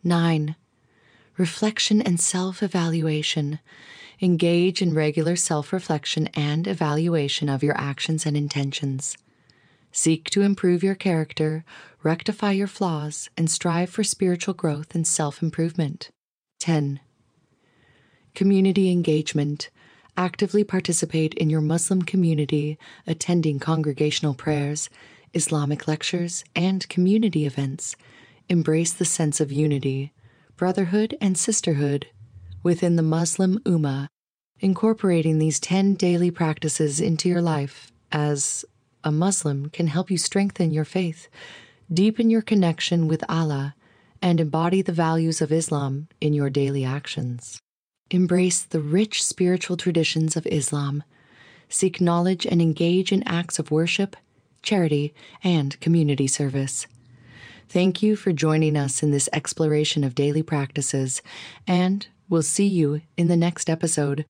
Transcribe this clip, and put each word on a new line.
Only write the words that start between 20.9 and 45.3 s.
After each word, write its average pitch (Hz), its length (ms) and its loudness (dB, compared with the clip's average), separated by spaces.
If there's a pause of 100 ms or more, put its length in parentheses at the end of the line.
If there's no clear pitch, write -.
in 160 160 0
your 156 100 2
Muslim 165 420 0
community, 151 800 0 (260)
attending 160 540 0
congregational 151 720 -2
prayers, 147 560 -4 (440)
Islamic 147 520 -2
lectures, 170 600 -4 (100)
and 185 320 0
community 180 580 2
events. 139 520 -6 (500)
Embrace 165 460 2
the - 100 -2
sense 156 380 0
of 139 100 0
unity, 139 640 0 (420)
brotherhood, 196 640 0
and 190 180 0
sisterhood 143 680 -2 (560)
within 175 320 2
the 165 80 4
Muslim 175 640 2
Ummah. 143 420 0 (540)
Incorporating 185 760 2
these 156 220 2
ten 196 360 2
daily 175 360 2
practices 156 720 -2
into 175 260 0
your 175 140 2
life 147 500 -4 (220)
as 147 500 -2 (400)
a 156 80 0
Muslim 151 600 0
can 170 160 0
help 170 220 -2
you 185 80 0
strengthen 190 540 0
your 151 140 0
faith, 180 420 -4 (640)
deepen 220 360 4
your 226 120 4
connection 170 680 2
with 156 180 0
Allah, 147 480 -2 (460)
and 175 180 2
embody 165 420 2
the 175 120 -2
values 165 480 2